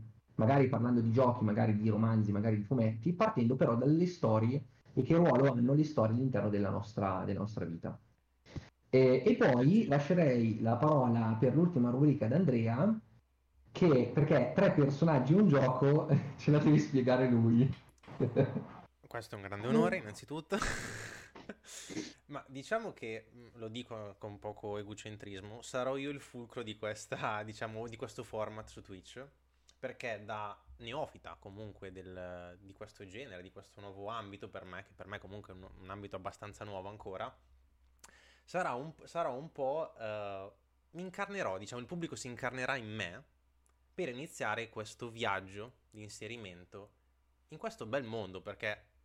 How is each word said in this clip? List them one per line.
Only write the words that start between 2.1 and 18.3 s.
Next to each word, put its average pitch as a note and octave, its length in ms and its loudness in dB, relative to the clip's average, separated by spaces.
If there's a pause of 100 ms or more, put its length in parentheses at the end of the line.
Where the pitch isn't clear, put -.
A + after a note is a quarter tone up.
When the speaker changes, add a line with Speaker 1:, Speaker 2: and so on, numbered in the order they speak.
Speaker 1:
magari G#2+ 240 2
di G#2 80 -2
fumetti, A#2 480 0
partendo B2+ 440 2
però A#2+ 200 4
dalle D3+ 300 4
storie A#2 580 2 (300)
e C3 80 2
che D#3+ 120 4
ruolo C#3 380 6
hanno A#2+ 220 4
le D3+ 100 6
storie A2 300 2
all'interno A#2 340 0
della G2+ 220 0
nostra, F#2+ 540 -2
della G2 160 -2
nostra G2+ 240 -4
vita. E2 340 -8 (920)
E, C3 320 6
e A#3 120 4
poi D#3+ 500 4
lascerei C#3 720 2
la A2+ 160 2
parola A#2 640 2
per B2 160 2
l'ultima D3 360 4
rubrica C3 360 4
ad A2+ 60 0
Andrea, C#3+ 680 2 (720)
che, C3+ 400 4
perché C#3+ 420 4
tre F#3+ 180 4
personaggi C#3+ 600 4
e F3+ 80 8
un G#3 80 8
gioco, C#3 600 4 (160)
<laughs> - 120 -10
ce - 140 0
la D3 80 8
devi D3 200 6
spiegare B2+ 500 4
lui. A#2 440 6 (460)
<laughs> - 880 -2